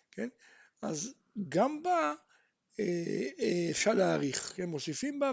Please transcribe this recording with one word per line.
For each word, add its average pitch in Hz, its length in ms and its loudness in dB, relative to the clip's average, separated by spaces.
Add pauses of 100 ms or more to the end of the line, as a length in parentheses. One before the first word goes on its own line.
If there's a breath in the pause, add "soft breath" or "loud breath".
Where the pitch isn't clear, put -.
(120)
כן? - 180 -6 (520 loud breath)
אז 170 320 -4 (360)
גם 269 340 2
בה, 320 300 2 (680 soft breath)
אה, 175 500 -2 (100)
אה, 175 300 2
אפשר 208 240 2
להאריך, 160 640 2
כן? 180 100 -4
מוסיפים 170 540 -4
בה 277 140 2